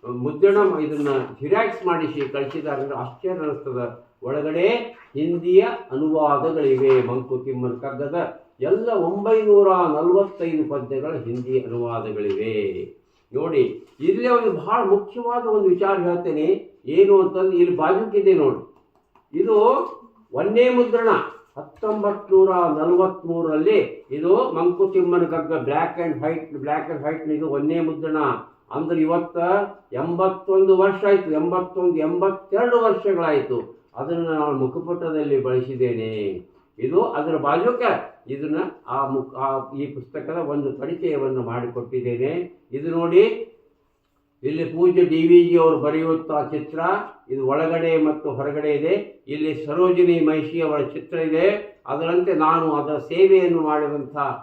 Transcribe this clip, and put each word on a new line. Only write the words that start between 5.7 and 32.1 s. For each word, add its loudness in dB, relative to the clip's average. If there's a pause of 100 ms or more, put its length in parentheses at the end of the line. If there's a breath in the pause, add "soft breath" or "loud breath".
ಅನುವಾದಗಳಿವೆ. 2
ಮಂಕುತಿಮ್ಮನ -4
ಕಗ್ಗದ -6 (200)
ಎಲ್ಲ 0
ಒಂಬೈನೂರ 4
ನಲವತ್ತೈದು 2
ಪದ್ಯಗಳ -6
ಹಿಂದಿ -4
ಅನುವಾದಗಳಿವೆ. -6 (400)
ನೋಡಿ, -2 (180)
ಇಲ್ಲೇ 0
ಒಂದು 2
ಬಹಳ -2
ಮುಖ್ಯವಾದ -2
ಒಂದು 2
ವಿಚಾರ 2
ಹೇಳ್ತೇನೆ. -2 (160)
ಏನು 6
ಅಂತಂದ್ರೆ 0
ಇಲ್ಲಿ 4
ಬಾಜುಕಿದೆ 2
ನೋಡಿ, 2 (800)
ಇದು 2 (800)
ಒಂದೇ 4
ಮುದ್ರಣ. 2 (480)
ಹತ್ತೊಂಬತ್ತು -2
ನೂರ 6
ನಲವತ್ಮೂರರಲ್ಲಿ 0
ಇದು 2
ಮಂಕುತಿಮ್ಮನ 2
ಕಗ್ಗ -4
black -2
and -4
white, -6
black -4
and -8
white -4
ಇದು -4
ಒಂದೇ -2
ಮುದ್ರಣ. -4 (560)
ಅಂದ್ರೆ -2
ಇವತ್ತ 0 (560)
ಎಂಬತ್ತೊಂದು 2
ವರ್ಷ 2
ಆಯ್ತು, 2
ಎಂಬತ್ತೊಂದು, -2
ಎಂಬತ್ತೆರಡು 0